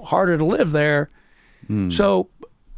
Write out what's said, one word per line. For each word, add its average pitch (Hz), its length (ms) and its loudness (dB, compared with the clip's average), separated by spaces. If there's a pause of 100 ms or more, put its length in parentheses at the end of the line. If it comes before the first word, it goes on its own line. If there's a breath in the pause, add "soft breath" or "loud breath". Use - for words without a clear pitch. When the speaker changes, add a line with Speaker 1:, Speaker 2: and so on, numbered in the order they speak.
Speaker 1:
harder 175 320 2
to 156 80 0
live 165 280 0
there. 147 380 0 (580 soft breath)
Speaker 2:
Hmm. 101 220 -2
Speaker 1:
So 190 380 0 (500)